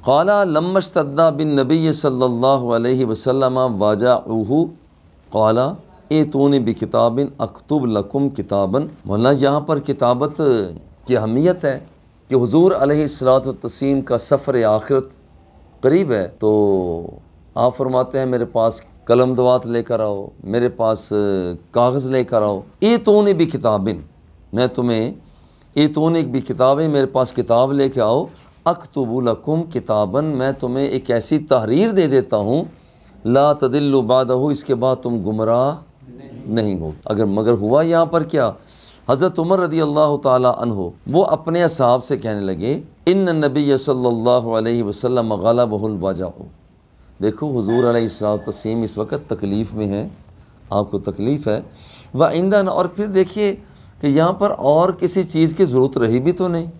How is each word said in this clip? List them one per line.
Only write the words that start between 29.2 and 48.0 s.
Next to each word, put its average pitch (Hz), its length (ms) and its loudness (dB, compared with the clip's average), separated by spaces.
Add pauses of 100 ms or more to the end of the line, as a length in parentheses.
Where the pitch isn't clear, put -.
लकुम 135 400 -2 (100)
किताबन, 107 520 -2
मैं 135 320 -2
तुम्हें 131 280 -4
एक - 280 -4
ऐसी 117 260 0 (100)
तहरीर 131 440 2
दे 185 160 2
देता 131 300 2
हूँ, 123 300 0 (580)
ला 139 280 4
तदिल्लु 135 500 2
बादहु, 127 460 2
इसके 139 260 -2
बाद 127 260 -2
तुम 120 200 -4
गुमराह 117 1300 -4
नहीं 107 280 -2
हो। 80 140 -6 (140)
अगर, 107 200 0
मगर 107 280 2
हुआ 113 300 2
यहाँ 165 240 2
पर 165 180 0
क्या, 131 280 -2 (540)
हज़रत 143 300 0
उमर 180 220 2
रज़ी 165 200 -2
अल्लाह 147 380 2
ताला 127 400 2
अन्हो 98 340 -4 (160)
वो 175 220 4
अपने 165 320 0
असहाब 127 400 2
से 139 160 -4
कहने 104 240 -4
लगे, 95 300 -2 (360)
इन्न 180 280 2
नबी 143 420 2
सल्लल्लाहु 123 760 0
अलैहि 117 320 0
वसल्लम 113 520 -2
गलबहुल 107 600 0
वजाउ। 90 500 -6 (720)
देखो 107 280 -2
हुजूर 120 360 0
अलैहिस्सलातु 110 640 -2